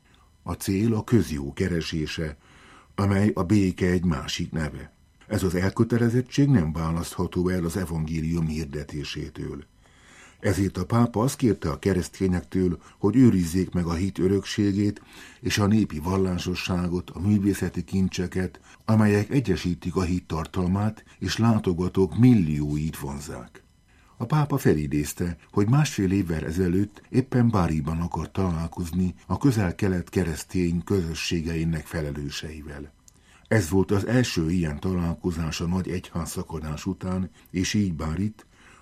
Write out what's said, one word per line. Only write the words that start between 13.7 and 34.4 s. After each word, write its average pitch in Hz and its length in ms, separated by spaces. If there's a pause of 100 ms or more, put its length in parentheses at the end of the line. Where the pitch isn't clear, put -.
meg 87 140
a 85 80
hit 92 260
örökségét 101 840 (380)
és - 180
a 104 100
népi 101 320
vallásosságot, 90 1080
a - 100
művészeti 95 640
kincseket, 92 760 (260)
amelyek 104 440
egyesítik 92 640
a 92 60
hit 90 260
tartalmát, 92 760 (160)
és 92 180
látogatók 95 800
millióit 76 840
vonzzák. 69 640 (580)
A 120 40
pápa 147 320
felidézte, 76 800 (140)
hogy 101 180
másfél 123 420
évvel 85 340
ezelőtt 90 640
éppen 123 400
Bariban 80 520
akart 85 300
találkozni 87 840 (120)
a 92 100
Közel-Kelet 98 720
keresztény 85 720
közösségeinek 82 1040
felelőseivel. 73 1080 (540)
Ez 104 220
volt 95 220
az 98 160
első 113 440